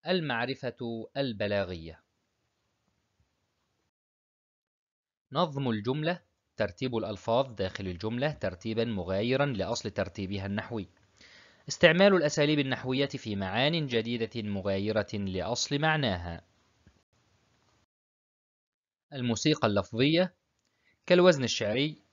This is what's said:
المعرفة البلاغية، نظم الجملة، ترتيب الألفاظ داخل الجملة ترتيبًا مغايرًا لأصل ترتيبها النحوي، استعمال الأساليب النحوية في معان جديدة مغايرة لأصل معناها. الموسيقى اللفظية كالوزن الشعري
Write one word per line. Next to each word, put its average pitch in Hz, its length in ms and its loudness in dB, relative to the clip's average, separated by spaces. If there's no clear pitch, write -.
المعرفة 123 1000 -4
البلاغية، 98 840 -4
نظم 139 380 -2
الجملة، 147 500 -2
ترتيب 117 400 -4
الألفاظ 113 560 -2
داخل 95 340 -6
الجملة 113 460 -4
ترتيبًا 110 520 -4
مغايرًا 110 600 0
لأصل 107 440 -4
ترتيبها 95 560 -6
النحوي، 101 420 -6
استعمال 180 460 6
الأساليب 151 440 2
النحوية 131 480 0
في 113 300 -6
معان 131 500 0
جديدة 117 560 -2
مغايرة 101 720 0
لأصل 98 640 -2
معناها. 110 680 0
الموسيقى 123 560 2
اللفظية 131 680 2
كالوزن 180 380 8
الشعري 120 580 -2